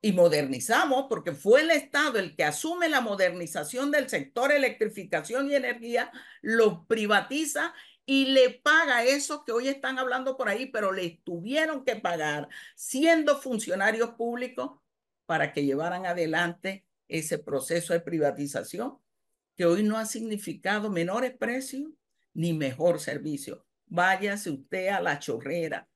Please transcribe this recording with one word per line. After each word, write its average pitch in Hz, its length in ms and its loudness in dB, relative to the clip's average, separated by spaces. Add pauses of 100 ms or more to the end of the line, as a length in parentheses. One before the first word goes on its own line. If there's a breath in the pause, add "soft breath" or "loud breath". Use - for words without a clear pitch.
Y 208 120 2
modernizamos, 175 960 2
porque 175 220 -4
fue 220 300 6
el 330 100 2
Estado 285 480 2
el 165 160 -6
que 170 80 0
asume 320 460 0
la 277 120 2
modernización 190 880 -2
del 285 180 2
sector 233 440 -2
electrificación 220 1000 -2
y 285 60 0
energía, 233 560 -2 (300 loud breath)
lo 220 440 2
privatiza 254 880 0 (320 loud breath)
y 269 200 4
le 262 260 8
paga 294 520 4
eso 285 420 0
que 240 60 -6
hoy 240 160 0
están 269 320 -4
hablando 262 380 -2
por 240 120 -2
ahí, 233 180 -2
pero 208 240 -2
les 180 320 -6
tuvieron 262 600 -2
que 226 120 0
pagar 151 540 -4 (260 loud breath)
siendo 302 680 2
funcionarios 220 680 0
públicos 247 680 -6 (460)
para 156 280 -2
que 143 120 -2
llevaran 170 400 -2
adelante 175 800 -2 (220)
ese 160 320 -4
proceso 165 540 -2
de 170 80 2
privatización, 147 1000 -4 (560)
que 175 100 -2
hoy 180 180 4
no 214 140 2
ha 220 80 -4
significado 214 840 -4
menores 202 440 -2
precios 262 540 -6 (440)
ni 165 200 -2
mejor 151 460 0
servicio. - 680 -8 (220)
Váyase 190 640 0
usted 185 380 -6
a 196 120 0
La 147 180 -2
Chorrera 147 760 -6